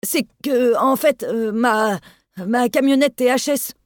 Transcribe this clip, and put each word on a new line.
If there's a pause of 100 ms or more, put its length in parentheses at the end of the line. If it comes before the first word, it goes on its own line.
C'est (160)
que,
en
fait,
euh,
ma, (380)
ma
camionnette
est
H
S (120)